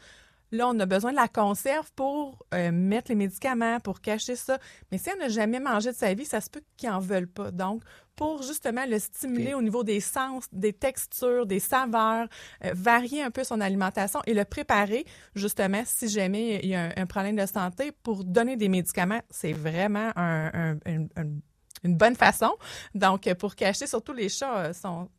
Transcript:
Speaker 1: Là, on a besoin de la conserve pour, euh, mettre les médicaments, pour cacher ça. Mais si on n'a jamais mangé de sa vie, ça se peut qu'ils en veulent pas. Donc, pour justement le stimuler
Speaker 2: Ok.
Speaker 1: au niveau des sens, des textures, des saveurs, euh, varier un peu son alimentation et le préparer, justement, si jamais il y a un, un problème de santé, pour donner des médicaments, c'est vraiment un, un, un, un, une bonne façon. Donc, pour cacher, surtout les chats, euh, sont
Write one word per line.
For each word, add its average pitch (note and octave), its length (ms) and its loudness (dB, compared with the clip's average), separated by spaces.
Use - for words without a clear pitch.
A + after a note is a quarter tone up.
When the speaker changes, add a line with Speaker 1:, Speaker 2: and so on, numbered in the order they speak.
Speaker 1:
Là, A#3+ 160 2
on A#3+ 120 2
a F#3+ 60 2
besoin G3 260 2
de C#4+ 40 -2
la A#3+ 120 6
conserve A#3+ 680 0
pour, C#4 560 -4
euh, F3 200 0
mettre F#3+ 380 2
les B3 40 2
médicaments, A3+ 680 0
pour F#3+ 220 -8
cacher G#3+ 340 -2
ça. C4 220 -2
Mais F#3+ 60 0
si - 120 -8
on G4 80 -4
n'a D4 120 -2
jamais A3 300 0
mangé A#3+ 320 0
de A#3 40 -14
sa G3+ 160 2
vie, A#3 140 -4
ça G#3+ 160 -2
se - 80 -14
peut D4+ 100 -14
qu'ils A#3+ 140 -6
en F#3+ 100 -2
veulent F#3 260 0
pas. G3+ 240 -8
Donc, F#3+ 320 -4
pour D4+ 260 -2
justement C4 440 -4
le A3+ 120 0
stimuler B3 560 -4
Speaker 2:
Ok. C#4 60 0
Speaker 1:
au - 20 0
niveau A3+ 200 2
des G#3 180 0
sens, C4 520 -4
des G3 220 0
textures, B3 720 0
des G3 120 0
saveurs, A3+ 680 2
euh, F#3 80 0
varier A#3+ 480 4
un C4 80 -4
peu - 140 -2
son A3 180 -2
alimentation G3 640 0
et A3+ 80 2
le G3+ 100 4
préparer, A3 600 2
justement, G3+ 520 0
si - 240 -2
jamais G3+ 520 0
il F#3 60 -2
y F#3+ 60 0
a F3 80 0
un, E3 160 -2
un F#3 80 0
problème G3+ 300 -2
de G3 100 2
santé, F#3+ 440 -2
pour G3+ 200 -2
donner A#3 360 2
des G#3 100 2
médicaments, F#3+ 600 2
c'est D#3 240 -4
vraiment F#3+ 600 0
un, E3 360 0
un, D#3+ 320 0
un, D#3+ 200 -2
un, D#3+ 120 -4
une F3 140 4
bonne A3+ 180 6
façon. - 380 4
Donc, G3 420 2
pour G3 200 -4
cacher, G#3 300 0
surtout B3+ 260 -4
les A#3 160 -2
chats, C4 300 -2
euh, E3 160 -2
sont F3+ 340 -8